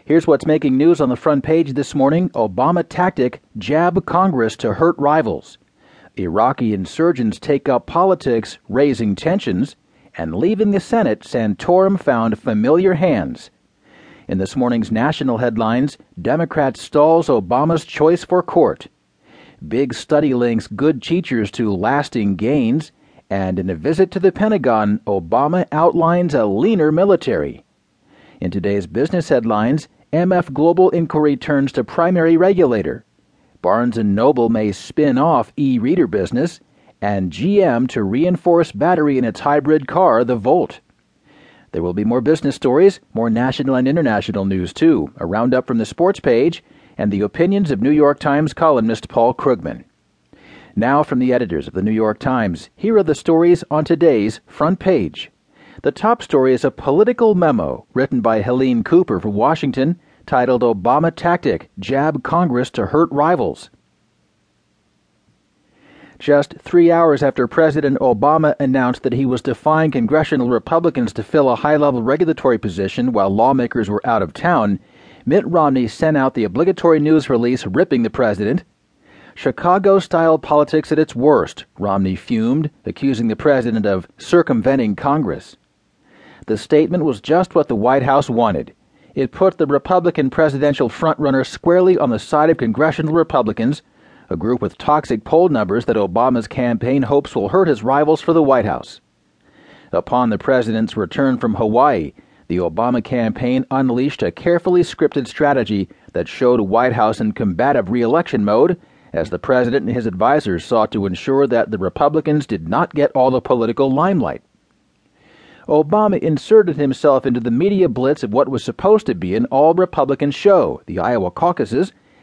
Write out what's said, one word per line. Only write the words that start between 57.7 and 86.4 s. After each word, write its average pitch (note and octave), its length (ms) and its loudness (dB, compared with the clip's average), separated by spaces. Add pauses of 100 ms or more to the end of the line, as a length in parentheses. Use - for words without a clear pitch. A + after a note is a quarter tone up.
written B2+ 300 -2
by A2+ 180 2
Helene B2+ 420 0
Cooper E3 380 2
for G#2+ 80 -6
Washington, C3+ 720 -2 (240)
titled B2+ 380 0
Obama B2 520 0
Tactic, E3+ 540 -2 (100)
Jab C#3+ 440 -2
Congress C#3+ 480 -2
to G#2 160 -4
Hurt D#3+ 260 0
Rivals. C#3+ 560 -2 (2500)
Just C#3+ 400 0
three E3+ 320 4
hours E3 320 2
after C3+ 240 0
President D3 520 0
Obama C#3+ 600 2
announced C3 440 0
that B2+ 100 -2
he C3+ 140 -2
was B2 160 -2
defying D#3 480 0
congressional C3 580 0
Republicans B2+ 640 -2
to A2+ 100 -8
fill C#3 280 2
a A#2 60 0
high-level D3 460 0
regulatory C#3+ 540 0
position G#2 560 -4
while G2+ 160 2
lawmakers A#2 640 0
were G#2 160 -4
out A2+ 160 0
of E2+ 100 -6
town, A2 480 -2 (460)
Mitt D#3+ 200 2
Romney D3 400 2
sent D#3 300 -2
out C3 160 0
the A#2 120 -2
obligatory D#3+ 540 2
news D3+ 300 2
release B2 380 0
ripping A#2 380 0
the A2 40 -2
president. A2 560 -2 (720)
"Chicago-style F3 1000 2
politics D3 560 0
at D3+ 60 0
its D#3 180 0
worst," B2 480 2 (140)
Romney F#2+ 360 -2
fumed, B2 540 -2 (160)
accusing A#2 440 -2
the A2 60 -2
president A#2 520 0
of F#2+ 200 -2 (120)
circumventing B2+ 760 0
Congress. C#3 640 -4 (920)